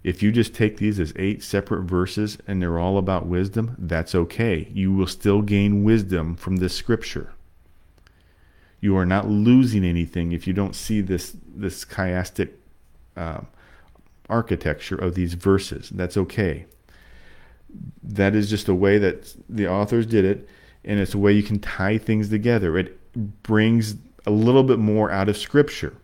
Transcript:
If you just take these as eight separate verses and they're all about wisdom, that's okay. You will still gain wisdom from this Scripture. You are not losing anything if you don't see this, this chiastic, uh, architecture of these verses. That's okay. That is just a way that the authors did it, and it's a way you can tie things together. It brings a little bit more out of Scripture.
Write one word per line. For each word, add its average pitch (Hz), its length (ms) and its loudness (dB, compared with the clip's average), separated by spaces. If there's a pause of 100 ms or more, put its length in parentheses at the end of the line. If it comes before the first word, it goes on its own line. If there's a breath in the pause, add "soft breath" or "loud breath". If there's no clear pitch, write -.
If 90 220 -2
you 104 80 4
just 113 240 0
take 107 220 0
these 104 220 -2
as 78 180 -4
eight 98 260 -4
separate 98 400 -4
verses 92 540 -2 (100)
and 95 140 -2
they're 85 180 -2
all 92 180 0
about 92 280 -2
wisdom, 101 520 -2
that's 82 380 -4
okay. 90 580 0
You 95 200 0
will 95 140 2
still 101 340 -2
gain 101 420 2
wisdom 95 540 0
from 92 200 -4
this 90 160 -2
Scripture. - 600 -6 (1500 soft breath)
You 98 160 2
are 92 100 4
not 98 220 2
losing 110 560 4
anything 85 480 0
if 85 160 -4
you 95 60 -2
don't 98 220 -2
see 107 260 -4
this, 92 340 -4 (180)
this 95 300 -8
chiastic, 90 680 -6 (640)
uh, 82 260 -10 (880 soft breath)
architecture 92 680 -2
of 90 200 -2
these 90 180 -2
verses. 95 560 0
That's 92 260 -6
okay. 90 500 -2 (1400 soft breath)
That 101 340 2
is 107 140 2
just 104 200 -2
a 95 60 4
way 98 240 6
that - 360 -2 (140)
the 104 180 -2
authors 104 380 0
did 110 200 4
it, 101 220 0 (380 soft breath)
and 104 140 -2
it's 95 140 -2
a 104 40 -2
way 101 160 6
you 104 100 4
can 104 160 -2
tie 101 380 -2
things 107 320 -2
together. 107 480 0
It 92 220 -4 (160)
brings 107 800 0 (300)
a 107 60 0
little 117 320 6
bit 127 160 4
more 107 320 2
out 98 180 2
of 104 80 -2
Scripture. - 680 0